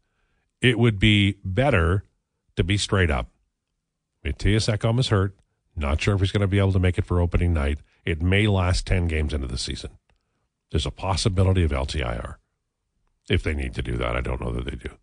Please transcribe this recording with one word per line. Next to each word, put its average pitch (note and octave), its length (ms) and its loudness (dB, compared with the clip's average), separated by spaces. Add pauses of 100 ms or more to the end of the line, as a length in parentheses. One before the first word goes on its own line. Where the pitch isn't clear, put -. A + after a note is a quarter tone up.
(600)
it A#2+ 180 4
would A2+ 200 4
be G2+ 460 4
better G2 580 2 (540)
to F#2+ 80 0
be G2+ 120 0
straight F#2+ 340 0
up. A#1+ 180 -2 (960)
Mattias F#2+ 440 0
Ekholm A2+ 300 0
is C3 100 0
hurt. G2 280 0 (400)
Not C#2+ 240 0
sure G#2 140 0
if F#2 60 0
he's F#2+ 120 0
gonna G2+ 160 0
be G2+ 100 2
able F#2+ 140 2
to F#2+ 80 2
make F#2 180 2
it - 80 -4
for F2 140 0
opening F2 340 2
night. C#2+ 240 0 (260)
It D#2+ 160 -4
may G2 280 2
last F2+ 380 0
ten F#2 200 0
games D#2 260 -2
into C2+ 140 -4
the B1 100 -6
season. - 360 -8 (800)
There's F#2 140 -2
a C#2 60 -4
possibility F#2 720 0
of D2+ 100 0
L C2 140 -2
T D2+ 160 -4
I A#1 140 -4
R. - 240 -10 (920)
If - 140 0
they D#2+ 100 -2
need C2 200 -6
to C#2 80 -6
do A#1+ 140 -4
that, A#1+ 200 -2
I B1 40 -2
don't A#1+ 200 -6
know A#1+ 120 -6
that A#1+ 120 -6
they - 120 -8
do. - 140 -12 (120)